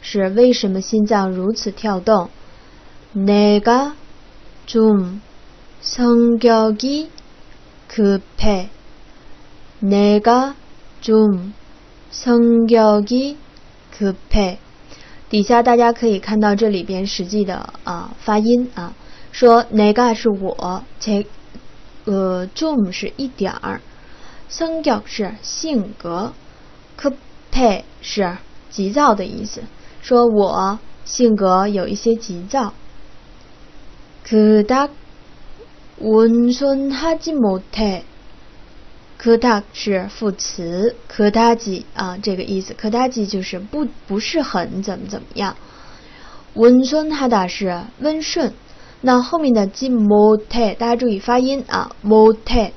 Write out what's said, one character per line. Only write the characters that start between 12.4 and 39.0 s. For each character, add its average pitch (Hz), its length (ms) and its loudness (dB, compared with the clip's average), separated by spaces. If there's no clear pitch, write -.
격 214 380 4
이 269 280 -2
급 196 220 -4
해. 190 280 0
底 208 140 2
下 233 180 4
大 240 140 4
家 233 160 4
可 233 160 -2
以 196 100 0
看 214 220 -2
到 208 160 2
这 220 120 2
里 190 140 -2
边 190 240 -6
实 196 180 -6
际 202 200 -2
的， - 280 -8
啊， 180 340 -10
发 214 220 0
音 240 340 2
啊， 175 180 -12
说 233 420 6
내 208 200 4
가 226 200 2
是 220 160 -2
我， 190 540 -6
제-， 202 240 -2
呃， 190 440 -2
좀 262 420 -2
是 - 260 -10
一 269 120 -8
点 196 240 -6
儿， - 280 -10
성 320 320 -6
격 233 240 0
是 - 340 -8
性 254 560 -6
格， 180 360 -8
급 262 160 -4
해 226 320 2
是 185 360 -4
急 196 200 -4
躁 269 240 2
的 196 100 -6
意 - 200 -10
思， - 180 -12
说 240 240 4
我 196 540 0
性 226 320 2
格 190 320 2
有 202 180 -2
一 202 80 -6
些 226 220 0
急 180 340 -10
躁。 240 240 -4
그 214 380 6
닥 262 240 0
온 226 500 4
순 277 400 -2
하 320 240 -2
지 320 160 -6
못 202 300 0
해。 202 300 -4